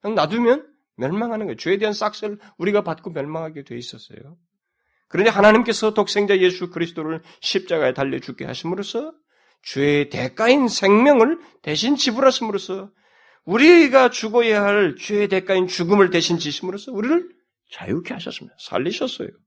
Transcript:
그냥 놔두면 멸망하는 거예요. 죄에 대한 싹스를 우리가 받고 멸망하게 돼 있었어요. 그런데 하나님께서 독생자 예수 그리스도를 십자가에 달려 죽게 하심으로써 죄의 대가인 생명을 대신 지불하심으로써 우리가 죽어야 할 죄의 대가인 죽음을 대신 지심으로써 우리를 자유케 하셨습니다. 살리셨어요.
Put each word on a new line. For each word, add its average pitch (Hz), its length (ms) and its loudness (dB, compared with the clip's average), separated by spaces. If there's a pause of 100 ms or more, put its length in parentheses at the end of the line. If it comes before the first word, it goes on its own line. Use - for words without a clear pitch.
그냥 214 160 -4
놔두면 226 520 0 (280)
멸망하는 214 500 -4
거예요. 127 100 -8
죄에 190 220 -2
대한 208 160 -2
싹스를 208 440 -6 (200)
우리가 202 240 0
받고 170 280 -8
멸망하게 156 520 -10
돼 123 140 -14
있었어요. 120 600 -18 (760)
그런데 214 180 2
하나님께서 214 640 4
독생자 202 460 0
예수 180 320 0
그리스도를 160 500 -6 (200)
십자가에 156 520 -2
달려 135 260 -4
죽게 - 280 -12
하심으로써 196 680 -8 (500)
죄의 143 460 0
대가인 233 600 0
생명을 233 680 4 (220)
대신 208 360 -2
지불하심으로써 220 960 -2 (540)
우리가 262 640 6
죽어야 220 540 0
할 202 340 2
죄의 208 320 -2
대가인 185 380 0
죽음을 185 420 2
대신 170 300 0
지심으로써 185 540 -8
우리를 269 360 -2 (420)
자유케 - 440 -8
하셨습니다. - 440 -14
살리셨어요. - 720 -6 (180)